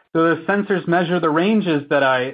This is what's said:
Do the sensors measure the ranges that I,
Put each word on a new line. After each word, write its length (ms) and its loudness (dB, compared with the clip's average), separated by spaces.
Do 220 2
the 120 -12
sensors 380 -2
measure 320 0
the 100 0
ranges 640 0
that 140 2
I, 300 0